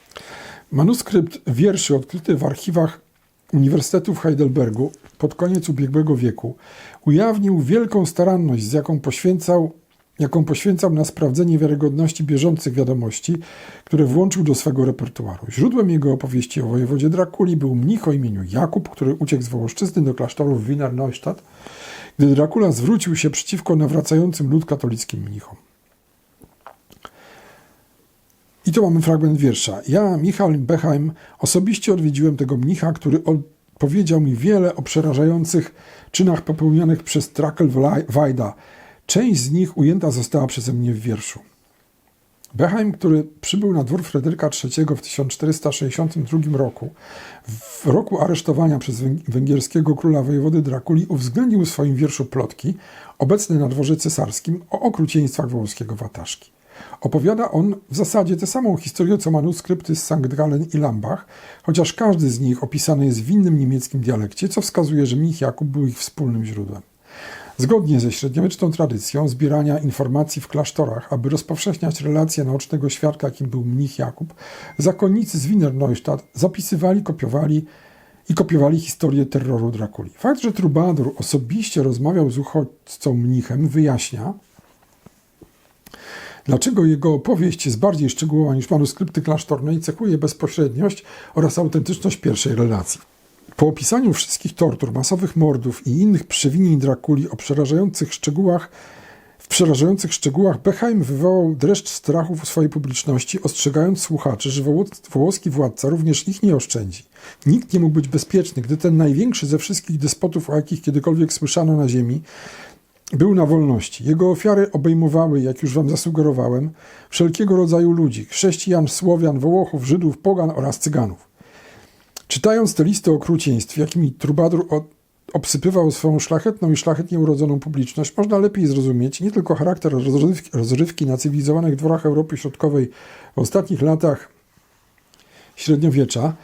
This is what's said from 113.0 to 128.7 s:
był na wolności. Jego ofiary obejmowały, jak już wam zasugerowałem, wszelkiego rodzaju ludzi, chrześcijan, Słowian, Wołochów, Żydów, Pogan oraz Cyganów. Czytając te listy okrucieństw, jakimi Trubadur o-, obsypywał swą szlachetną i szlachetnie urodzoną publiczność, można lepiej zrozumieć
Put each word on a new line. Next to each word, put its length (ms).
był 240
na 100
wolności. 600
Jego 260
ofiary 400
obejmowały, 680
jak 220
już 100
wam 160
zasugerowałem, 800
wszelkiego 460
rodzaju 360
ludzi, 340
chrześcijan, 640
Słowian, 520
Wołochów, 460
Żydów, 320
Pogan 380
oraz 240
Cyganów. 540
Czytając 420
te 80
listy 280
okrucieństw, 640
jakimi 340
Trubadur 580
o-, 140
obsypywał 580
swą 280
szlachetną 520
i 40
szlachetnie 440
urodzoną 400
publiczność, 580
można 200
lepiej 300
zrozumieć 540